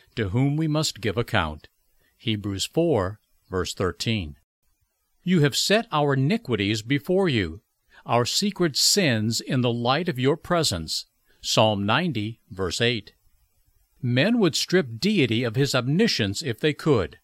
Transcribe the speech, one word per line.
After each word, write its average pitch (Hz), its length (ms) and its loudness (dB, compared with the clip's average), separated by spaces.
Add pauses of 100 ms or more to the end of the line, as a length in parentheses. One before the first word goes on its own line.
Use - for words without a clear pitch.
(160)
to 104 140 -2
whom 135 260 2
we 160 120 0
must 151 340 -2
give 98 160 -2
account." 85 520 -2 (480)
Hebrews 101 480 -4
four, 117 540 0 (280)
verse 92 280 -4
thirteen. 92 600 -4 (840)
"You 180 180 2
have 143 140 2
set 220 360 0
our 147 240 2
iniquities 117 640 0
before 165 480 0
you, 95 320 -2 (460)
our 120 180 2
secret 180 500 -2
sins 117 640 2
in 131 220 -2
the 120 100 2
light 127 380 0
of 131 80 -4
your 131 180 2
presence." 131 720 -2 (360)
Psalm 107 440 2
ninety, 113 540 -2 (100)
verse 92 320 -4
eight. 117 320 -2 (880)
Men 135 380 2
would 180 160 2
strip 131 440 0
deity 135 440 2
of 110 120 -4
his 139 200 0
omniscience 127 680 0
if 135 180 -6
they 156 140 0
could. 110 500 0